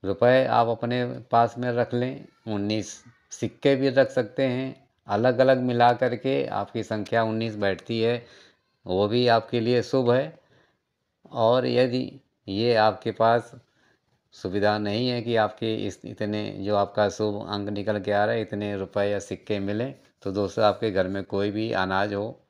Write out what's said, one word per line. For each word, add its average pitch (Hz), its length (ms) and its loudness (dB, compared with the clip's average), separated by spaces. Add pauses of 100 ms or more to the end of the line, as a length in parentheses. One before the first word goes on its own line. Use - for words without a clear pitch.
रुपये 123 400 4
आप 117 220 2
अपने 120 380 -2
पास 120 520 0
में 123 140 -4
रख 120 220 0
लें, 127 320 -4 (220)
उन्नीस 104 560 -4 (280)
सिक्के - 440 0
भी 135 140 0
रख 131 200 4
सकते 127 340 -2
हैं। 131 440 -4 (200)
अलग-अलग 123 540 4
मिला 123 320 4
करके 127 520 -2
आपकी 104 380 -6
संख्या 110 400 -2
उन्नीस 110 320 -4
बैठती 101 440 -2
है, 117 260 0 (600)
वो 95 220 0
भी 123 200 2
आपके 117 320 2
लिए 117 220 2
शुभ 123 300 0
है। 139 280 0 (920)
और 123 340 2
यदि 127 560 0 (260)
ये 113 280 2
आपके 107 360 2
पास 117 400 2 (840)
सुविधा 104 440 0
नहीं 107 320 -2
है 123 120 -4
कि 117 140 -4
आपके 110 400 0
इस 104 300 -8
इतने 104 460 -6
जो 98 240 -4
आपका 101 340 2
शुभ 104 400 -4
अंक 101 200 -6
निकल 104 300 -4
के 98 120 -4
आ 104 140 2
रहा 117 100 0
है, 113 60 -2
इतने 104 360 -6
रुपए 95 280 -2
या 101 140 -2
सिक्के - 400 -6
मिलें, 107 360 -4 (260)
तो 98 100 -6
दोस्तों, 101 340 0
आपके 104 260 2
घर 92 160 0
में 98 160 -4
कोई 101 280 -2
भी 110 200 -4
अनाज 95 420 0
हो 104 260 -6 (100)